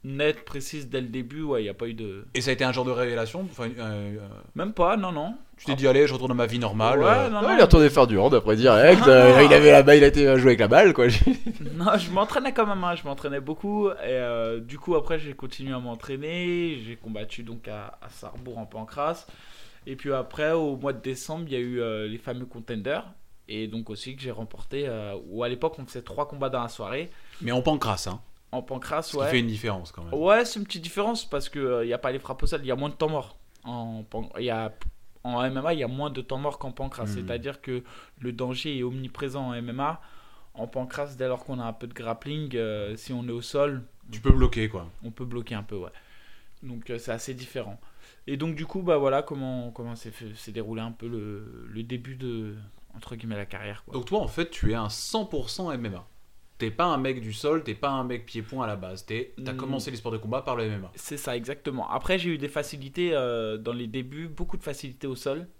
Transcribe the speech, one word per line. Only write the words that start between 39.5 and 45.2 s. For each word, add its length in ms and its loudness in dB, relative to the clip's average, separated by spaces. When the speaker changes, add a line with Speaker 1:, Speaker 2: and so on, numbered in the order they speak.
Speaker 1:
M 160 -8
M 100 -8
A. 200 -4
En 120 -8
Pancrace, 500 -8
dès 120 -6
lors 160 -6
qu'on 140 -8
a 60 -8
un 80 -6
peu 140 -12
de 80 -14
grappling, 600 -8
euh, 420 -4
si 180 -12
on 120 -8
est 60 -8
au 100 -6
sol, 400 -2
Speaker 2:
Tu 100 -10
peux 120 6
bloquer, 360 4
quoi. 180 -10
Speaker 1:
on 80 -12
peut 140 -12